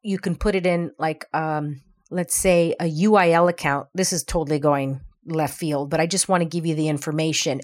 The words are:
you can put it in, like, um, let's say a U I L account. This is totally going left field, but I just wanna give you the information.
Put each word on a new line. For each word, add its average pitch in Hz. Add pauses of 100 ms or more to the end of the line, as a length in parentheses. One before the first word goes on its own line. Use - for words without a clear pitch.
you 196
can 185
put 208
it 185
in, 175
like, 156
um, 151 (280)
let's 175
say 175
a 175
U 170
I 180
L 170
account. 151
This 185
is 165
totally 156
going 139 (240)
left 156
field, 147
but 156
I 165
just 180
wanna 175
give 160
you 160
the 156
information. 151